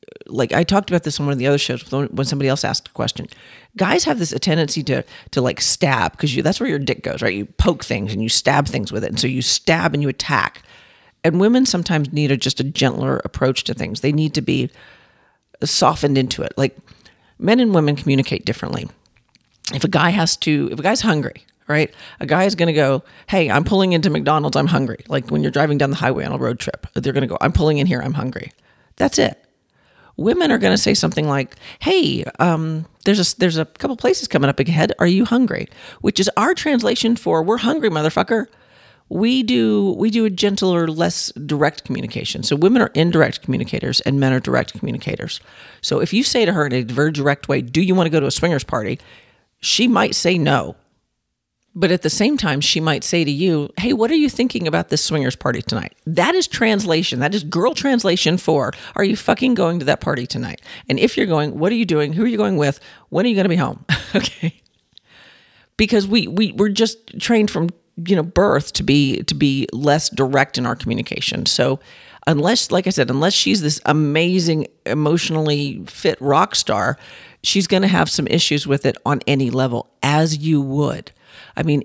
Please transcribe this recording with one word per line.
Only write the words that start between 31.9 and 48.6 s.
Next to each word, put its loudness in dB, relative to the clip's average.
um, 0
there's 4
a, 0
there's 2
a -2
couple -6
places 0
coming 2
up -2
ahead. 2
Are 4
you 4
hungry?" 0
Which 0
is 2
our 2
translation 0
for, 0
"We're 0
hungry, 0
motherfucker." 0
We 0
do, 2
we 2
do 2
a 2
gentler, 0
less -2
direct 0
communication. -6
So 0
women 4
are 0
indirect 2
communicators -2
and 0
men 2
are 2
direct -2
communicators. -8
So -2
if -2
you 2
say 2
to 2
her 2
in -2
a 0
very 0
direct -2
way, 0
"Do 0
you 2
wanna 4
go 2
to 0
a -2
swingers 0